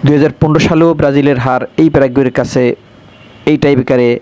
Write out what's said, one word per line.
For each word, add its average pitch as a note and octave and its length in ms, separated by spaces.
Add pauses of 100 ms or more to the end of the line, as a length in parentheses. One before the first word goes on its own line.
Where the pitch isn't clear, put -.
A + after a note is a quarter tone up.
দুই C#3+ 120
হাজার C#3+ 220
পনেরো D#3 280
সালেও E3 220 (100)
ব্রাজিলের C#3+ 460
হার B2+ 160 (200)
এই D#3+ 120
প্যারাগুয়ের C3 440
কাছে - 240 (880)
এই D#3 120
টাইব্রেকারে B2+ 440 (140)